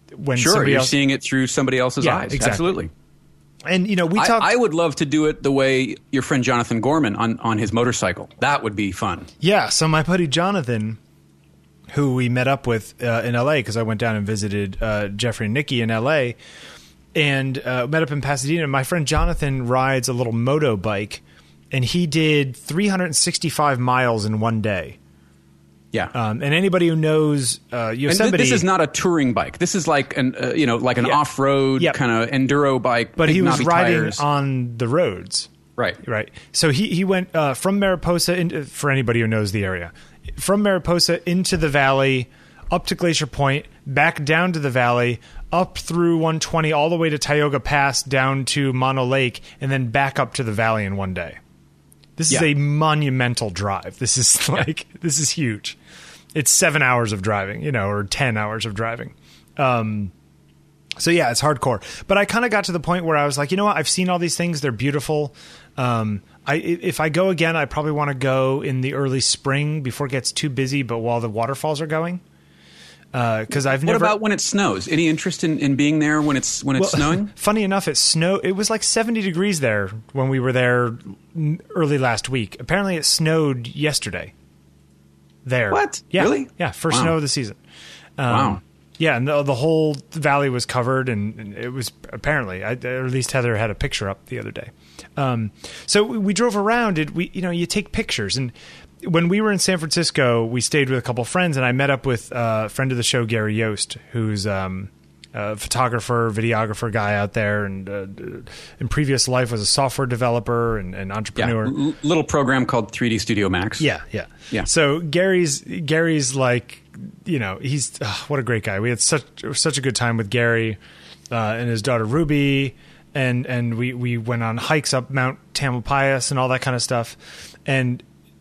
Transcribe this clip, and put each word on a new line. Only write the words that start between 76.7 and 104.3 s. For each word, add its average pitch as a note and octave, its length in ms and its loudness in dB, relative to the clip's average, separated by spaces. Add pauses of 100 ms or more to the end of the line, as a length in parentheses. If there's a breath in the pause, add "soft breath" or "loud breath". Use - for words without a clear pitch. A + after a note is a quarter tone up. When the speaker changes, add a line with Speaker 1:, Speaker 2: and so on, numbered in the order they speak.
Speaker 2:
it's F#3+ 160 2
Speaker 1:
Well, - 80 2
<laughs> D3 100 2
Speaker 2:
snowing? G3+ 240 0
Speaker 1:
funny A3 260 2
enough, G3 260 0
it D3+ 80 0
snow-, E3+ 420 2
it F#3 160 0
was, G#3 180 -2
like, A3 100 -2
seventy A3+ 400 0
degrees F#3+ 380 0
there G#2 320 0 (220)
when C3 160 0
we C3+ 100 2
were B2+ 120 2
there B2 460 2 (380)
n-, D#3 260 -2 (140)
early D3 240 2
last B2 300 0
week. B2 300 -4
Apparently F#3 360 0
it D3+ 100 -2
snowed D3+ 640 2
yesterday. C#3+ 640 -4 (1120)
There. B2 260 0
Speaker 2:
What? G2+ 380 0
Speaker 1:
Yeah. F3+ 140 2
Speaker 2:
Really? C4 240 0 (100)
Speaker 1:
Yeah, D#3+ 140 -2
first D#3+ 260 0
Speaker 2:
Wow. C3 60 2
Speaker 1:
snow E3 140 2
of D#3 40 -2
the D3 60 -2
season. B2 280 -4 (640 loud breath)
Um, C#3+ 140 -2
Speaker 2:
Wow. A#2 300 2 (360)
Speaker 1:
yeah, D#3 200 2
and B2 100 0
the, D3 160 2
the C#3 120 0
whole D#3 400 2 (160)
valley C#3+ 380 2
was B2 160 -2
covered, B2+ 440 0
and, G#2+ 300 -4
and G#2 160 -12
it A2+ 140 -8
was B2+ 220 -8 (200)
apparently, G#2+ 520 -4
I, G#2 100 -4
or B2+ 320 -4
at B2+ 60 -4
least B2+ 220 -2
Heather A#2+ 240 0
had A2 120 0
a G2 60 -6
picture A2 340 -4
up - 180 -10
the B2 120 -10
other G#2+ 120 -10
day. - 180 -12 (480 loud breath)
Um, A#2+ 340 0 (340 loud breath)
so G#3 180 4
we, A#3+ 140 -4
we G3+ 160 0
drove A3 220 2
around, G#3 420 0
and D#3 140 -2
we, F3+ 220 -4
you F#3+ 80 -6
know, F3+ 100 -2
you E3+ 140 -2
take G3 260 -4
pictures, A2+ 460 -2
and B2+ 140 -4 (540 loud breath)
when E3+ 220 2
we G3 140 4
were G#3+ 100 2
in F#3+ 80 0
San F#3 200 0
Francisco, C#3 680 2
we A#2+ 160 -2
stayed C#3 280 2
with C3 80 0
a A#2+ 40 -2
couple A#2+ 240 -2
friends, F3 320 0
and C3 80 2
I B2 80 2
met C#3 160 2
up C3+ 160 0
with, B2+ 260 -2
uh, A2+ 360 0
a - 20 -16
friend C3 220 -2
of B2+ 60 -2
the A#2 60 0
show, A#2+ 220 0
Gary G#2+ 300 0
Yost, A2 420 -2 (160)
who's, G#2+ 340 -2